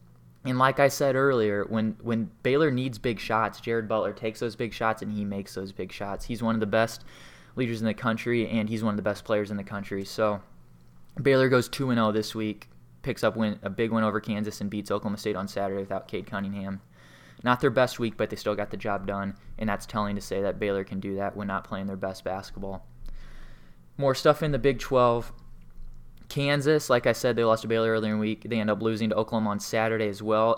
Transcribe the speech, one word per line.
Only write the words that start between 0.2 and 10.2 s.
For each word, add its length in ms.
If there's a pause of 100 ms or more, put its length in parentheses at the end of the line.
And 120
like 220
I 80
said 260
earlier, 540
when, 320
when 300 (120)
Baylor 280
needs 280
big 220
shots, 400
Jared 260
Butler 280
takes 260
those 160
big 160
shots 300
and 100
he 140
makes 280
those 180
big 200
shots. 320
He's 180
one 120
of 60
the 60
best 380 (520)
leaders 260
in 40
the 60
country, 560
and 180
he's 160
one 120
of 20
the 60
best 240
players 240
in 80
the 60
country. 420
So 340 (800)